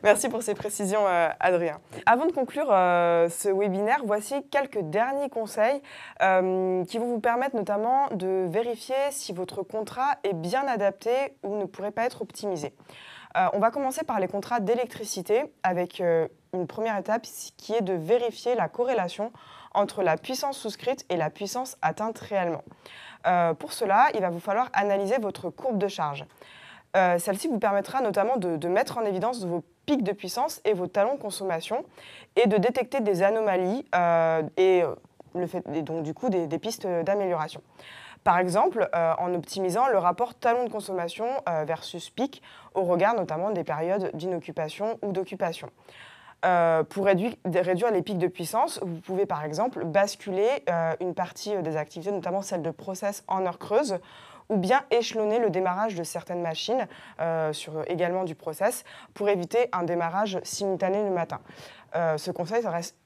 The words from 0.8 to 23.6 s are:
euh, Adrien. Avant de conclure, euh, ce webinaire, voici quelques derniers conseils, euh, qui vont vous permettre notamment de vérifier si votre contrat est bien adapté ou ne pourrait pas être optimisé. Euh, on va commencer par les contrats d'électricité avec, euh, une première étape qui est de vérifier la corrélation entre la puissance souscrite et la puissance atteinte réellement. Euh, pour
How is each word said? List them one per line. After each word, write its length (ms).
euh, 220
Adrien. 400
Avant 220
de 40
conclure, 380
euh, 600
ce 200
webinaire, 560
voici 460
quelques 300
derniers 480
conseils, 520
euh, 640
qui 140
vont 80
vous 120
permettre 360
notamment 560
de 360
vérifier 480
si 240
votre 300
contrat 600
est 120
bien 320
adapté 420
ou 140
ne 100
pourrait 240
pas 140
être 180
optimisé. 540
Euh, 180
on 60
va 120
commencer 320
par 160
les 80
contrats 320
d'électricité 840
avec, 360
euh, 280
une 140
première 300
étape 260
qui 160
est 80
de 120
vérifier 600
la 160
corrélation 600
entre 300
la 120
puissance 440
souscrite 500
et 80
la 140
puissance 500
atteinte 380
réellement. 440
Euh, 300
pour 180